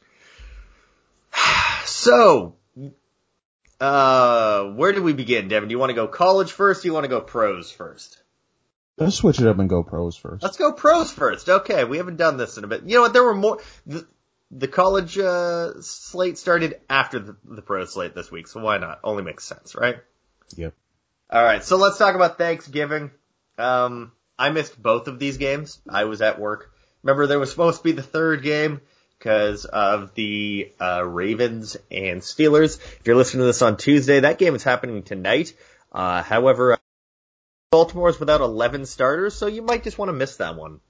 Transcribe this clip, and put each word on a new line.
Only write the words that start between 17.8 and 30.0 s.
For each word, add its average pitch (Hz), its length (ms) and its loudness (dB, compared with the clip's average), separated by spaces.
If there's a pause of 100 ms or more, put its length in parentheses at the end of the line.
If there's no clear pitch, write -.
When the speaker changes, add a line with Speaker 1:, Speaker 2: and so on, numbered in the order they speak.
Speaker 1:
slate 87 280 -10
this 87 160 -14
week, 82 180 -18
so - 120 -18
why 107 180 -2
not? 82 260 -10
Only 104 200 -6
makes 82 200 -14
sense, - 300 -20
right? 120 240 -2 (580)
Speaker 2:
Yep. 80 200 -12 (560)
Speaker 1:
All 117 120 4
right, 107 200 2
so 185 140 2
let's 196 200 2
talk 196 180 2
about 175 220 2
Thanksgiving. 147 720 -4 (480)
Um, 123 540 -2 (260)
I 139 140 0
missed 156 280 -6
both 113 280 0
of 131 100 -12
these 135 200 -6
games. 143 420 -6 (100)
I 101 140 -2
was 107 180 -6
at 107 180 0
work. 104 320 -8 (300)
Remember, 139 240 2
there 143 140 0
was 135 100 -2
supposed 170 300 0
to - 40 -12
be 165 100 0
the 135 100 -8
third 156 400 -2
game 151 380 -2 (380)
'cause 104 460 0
of 101 500 -2